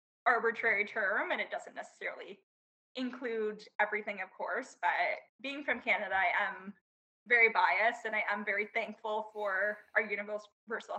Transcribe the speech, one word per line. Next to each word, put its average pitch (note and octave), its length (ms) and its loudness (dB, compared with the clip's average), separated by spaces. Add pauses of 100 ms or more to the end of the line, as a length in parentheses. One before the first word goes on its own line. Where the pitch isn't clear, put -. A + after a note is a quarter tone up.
(240)
arbitrary A3 640 2
term, A#3 460 -2
and A3+ 80 -2
it F#3 100 -6
doesn't - 240 -8
necessarily E3+ 640 -10 (580)
include A3+ 680 -4 (180)
everything, G#3 420 -2
of F#3 140 -12
course, G3 440 -6
but E3 400 0 (220)
being C#4 220 -6
from B3 160 -2
Canada, G3 340 0
I F#3 180 4 (160)
am F#3+ 240 -10 (560)
very A3+ 220 8
biased, G3 560 4
and G#3+ 80 -4
I G#3 80 2 (100)
am G#3+ 120 -2
very G#3 280 0
thankful G#3+ 600 -4
for G#3 460 0 (180)
our G#3+ 60 4
universal G#3 960 -6